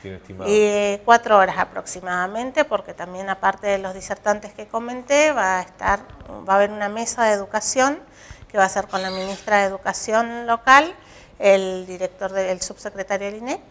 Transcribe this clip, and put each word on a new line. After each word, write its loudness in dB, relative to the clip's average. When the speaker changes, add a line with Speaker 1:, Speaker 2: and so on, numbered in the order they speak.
Speaker 1:
¿Tiene -14
estimado? -8
Speaker 2:
Y, 4
eh, 2
cuatro 4
horas 4
aproximadamente, -4
porque -6
también -10
aparte -2
de 0
los -6
disertantes -4
que -14
comenté, 0
va 0
a -4
estar, -2
va 4
a 6
haber 4
una -4
mesa -2
de 4
educación 0
que -4
va 6
a 2
ser -4
con -4
la -4
ministra 0
de 4
Educación -2
local, 4
el 2
director -8
de, -2
el -4
subsecretario -8
del -12
inec -8